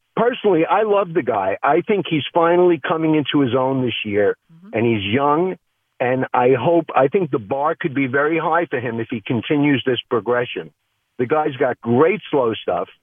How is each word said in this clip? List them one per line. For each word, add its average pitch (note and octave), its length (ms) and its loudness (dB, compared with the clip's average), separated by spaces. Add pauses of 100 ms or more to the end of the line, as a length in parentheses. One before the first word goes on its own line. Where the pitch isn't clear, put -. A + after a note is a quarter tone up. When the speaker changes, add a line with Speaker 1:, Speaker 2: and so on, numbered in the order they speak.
(160)
Speaker 1:
personally, G#3 500 2
I F#3+ 180 2
love G3+ 280 0
the D#3+ 100 0
guy. G2 400 -2
I D3 200 2
think G3 260 -2
he's D3+ 240 -2
finally F3 540 4
coming D#3+ 280 0
into D3 300 0
his A#2 100 0
own C3 300 0
this A2+ 100 -2 (100)
year, G2+ 320 0 (160)
Speaker 2:
Mm-hmm. - 220 -20
Speaker 1:
and A2 120 2
he's A2 180 0
young. C#3+ 520 0 (440)
And C3 340 0
I B2+ 240 4
hope, E3 360 2
I C3+ 140 4
think F3+ 220 -2
the D3 80 -2
bar C3+ 400 -4
could D3+ 160 -6
be C#3 140 0
very D3 300 0
high D#3+ 280 0
for - 140 -6
him A#2 200 -6
if A2+ 100 -8
he A#2+ 140 -6
continues C#3+ 600 0
this B2 120 0 (120)
progression. A2+ 640 -4 (460)
The B2 80 0
guy's D#3 300 0
got B2 240 -2
great D#3 400 2 (100)
slow A#2+ 240 0
stuff. F2+ 340 -4 (140)